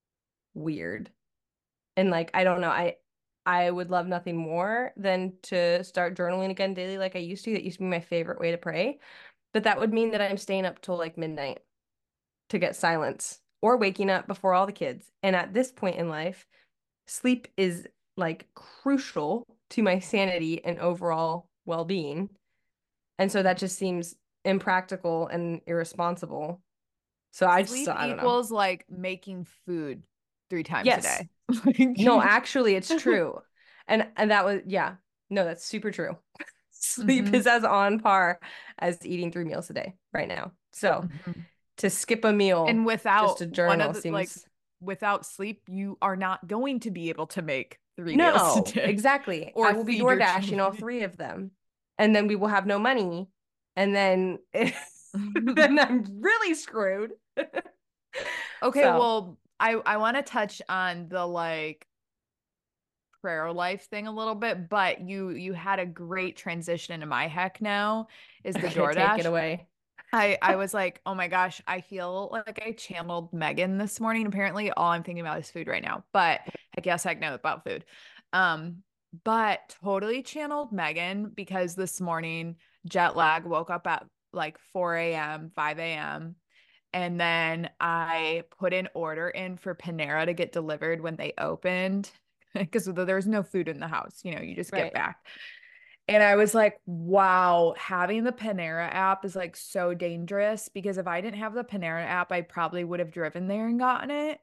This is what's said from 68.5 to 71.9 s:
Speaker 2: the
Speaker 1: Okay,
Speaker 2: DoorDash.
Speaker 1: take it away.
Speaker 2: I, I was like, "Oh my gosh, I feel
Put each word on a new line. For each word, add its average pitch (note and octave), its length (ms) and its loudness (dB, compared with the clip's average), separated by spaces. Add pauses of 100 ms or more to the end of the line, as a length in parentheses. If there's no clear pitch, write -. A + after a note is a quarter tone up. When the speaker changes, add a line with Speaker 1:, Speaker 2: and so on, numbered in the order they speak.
Speaker 2:
the F3 80 0
Speaker 1:
Okay, - 20 -2
Speaker 2:
DoorDash. E3 460 2
Speaker 1:
take - 20 0
it E3+ 80 -2
away. E3 420 -2 (460)
Speaker 2:
I, G#3 280 4
I - 140 4
was F#3+ 180 -2
like, F#3 320 -2
"Oh G3 80 -4
my F#3 140 -2
gosh, F3+ 400 0
I F#3 140 -4
feel F#3 500 -8